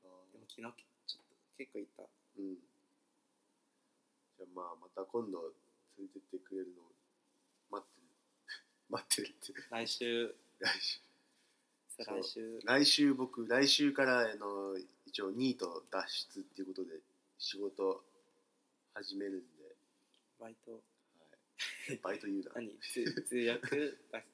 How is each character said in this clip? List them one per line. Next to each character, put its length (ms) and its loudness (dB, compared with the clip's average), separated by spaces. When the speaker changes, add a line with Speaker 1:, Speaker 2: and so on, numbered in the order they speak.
Speaker 1:
あ 40 -20
ー。 40 -20
Speaker 2:
で 40 -20
も 100 -20
昨 140 -14
日、 240 -12
ち 80 -6
ょ 60 -20
っ 40 -20
と 320 -20
結 140 -12
構 80 -8
い 60 -8
た。 80 -16
Speaker 1:
う 380 -18
ん。 140 -6
じ 60 -16
ゃ 20 -16
あ 80 -20
ま 100 -8
あ、 120 -8
ま 140 -20
た 140 -6
今 280 -2
度 220 -6
連 100 -12
れ 60 -18
て 60 -14
っ 40 -20
て 160 -12
く 160 -14
れ 60 -4
る 140 -10
の 80 -20
を 80 -20
待 160 -8
っ 80 -20
て 60 -20
る。 60 -20
<laughs> 440 -18
待 140 -2
っ 40 -18
て 160 8
る 40 -6
っ 120 -12
て。 140 -8
Speaker 2:
来 160 -2
週。 480 0
Speaker 1:
来 200 2
週。 200 -2
Speaker 2:
さ 80 -8
あ、 80 -2
来 40 -2
週。 360 -6
Speaker 1:
そ 60 -10
う。 20 -2
来 180 8
週 280 8
僕、 340 -2
来 200 6
週 260 6
か 120 4
ら、 140 6
あ 60 -6
の、 420 -4
一 160 -6
応 100 -2
ニ 240 2
ー 20 -18
ト 320 -6
脱 180 -2
出 340 -6
っ 20 -10
て 180 -12
い 40 -4
う 20 -10
こ 60 -8
と 120 -6
で 160 -14
仕 180 -6
事 460 0
始 220 -8
め 100 -2
る 160 -4
ん 160 -20
で。 180 -20
Speaker 2:
バ 120 -14
イ 140 -18
ト。 100 -12
Speaker 1:
は 60 -12
い。 140 -2
バ 100 0
イ 60 -4
ト 80 -6
言 80 0
う 80 0
な。 100 -10
Speaker 2:
<laughs> 80 -4
何？ 180 -10
通-、 240 -2
通 140 -4
訳 600 0
だ 80 -6
っ 40 -14